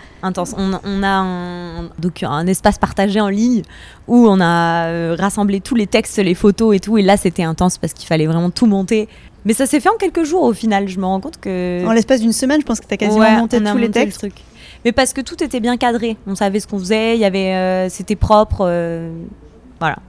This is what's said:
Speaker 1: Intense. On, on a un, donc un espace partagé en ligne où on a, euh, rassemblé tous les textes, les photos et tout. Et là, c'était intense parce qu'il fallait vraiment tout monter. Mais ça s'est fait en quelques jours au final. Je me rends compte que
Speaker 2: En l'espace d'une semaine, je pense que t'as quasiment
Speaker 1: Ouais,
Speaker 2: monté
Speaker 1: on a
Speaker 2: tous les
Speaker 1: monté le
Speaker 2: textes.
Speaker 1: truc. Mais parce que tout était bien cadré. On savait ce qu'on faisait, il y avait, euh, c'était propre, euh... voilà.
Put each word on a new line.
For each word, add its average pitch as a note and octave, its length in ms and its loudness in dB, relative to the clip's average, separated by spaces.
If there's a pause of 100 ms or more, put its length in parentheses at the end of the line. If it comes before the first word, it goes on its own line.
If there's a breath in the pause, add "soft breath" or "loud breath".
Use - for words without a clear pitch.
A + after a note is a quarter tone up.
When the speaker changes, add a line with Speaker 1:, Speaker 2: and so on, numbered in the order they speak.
(220 soft breath)
Speaker 1:
Intense. F#3 340 -6
On, F#3+ 140 -2 (120)
on G3 200 -4
a G3 60 0
un, F3 760 -4 (160)
donc E3 240 -4
un D#3 240 -2
espace F#3+ 320 2
partagé G3+ 420 -2
en G#3 80 0
ligne A3 320 0 (480 loud breath)
où A#3+ 180 6
on F#3+ 140 6
a, E3+ 460 2
euh, E3 320 -2
rassemblé G3+ 420 0
tous - 140 -4
les A3 120 2
textes, - 300 0
les F#3+ 180 2
photos G#3+ 400 4
et F#3+ 60 2
tout. A3 160 0
Et G#3 60 4
là, G3 160 6
c'était F#3 240 -2
intense E3 340 0
parce - 160 -6
qu'il - 160 -20
fallait D#3+ 180 2
vraiment E3+ 240 0
tout A#3+ 160 2
monter. G#3 400 0 (400 soft breath)
Mais G#3+ 80 2
ça C4+ 120 0
s'est C#4+ 140 0
fait - 80 0
en A4 80 2
quelques F4 280 -2
jours E4 180 0
au A#3+ 100 4
final. G3+ 360 -2
Je F#3 120 -8
me F#3 60 -2
rends F#3+ 140 -2
compte D4 200 -12
que F3+ 460 -4
Speaker 2:
En A3+ 60 2
l'espace A#3 280 2
d'une A3 120 2
semaine, C#4 280 0
je C#4 60 -4
pense A3+ 120 -2
que - 80 -20
t'as G3+ 120 -4
quasiment G#3+ 220 2
Speaker 1:
Ouais, A3 180 6
Speaker 2:
monté A#3 220 0
Speaker 1:
on G#3+ 60 0
a G#3 60 0
Speaker 2:
tous G#3 60 0
les A3+ 80 2
Speaker 1:
monté A#3 140 0
le C4+ 60 2
Speaker 2:
textes. D4 120 -8
Speaker 1:
truc. G3+ 160 -10 (500 loud breath)
Mais A#3 80 2
parce C4 220 0
que C4+ 80 -6
tout F4 200 -8
était B3+ 180 -2
bien A#3+ 180 0
cadré. A#3 380 0 (100)
On G3 80 -6
savait G3+ 260 0
ce - 60 -8
qu'on G3+ 120 -6
faisait, A3 380 0
il A3+ 40 2
y G#3+ 40 2
avait, F#3+ 300 0
euh, F#3 360 0
c'était F#3+ 260 -6
propre, G#3+ 460 2
euh... E3+ 480 -2 (680)
voilà. D#3+ 180 -4 (120)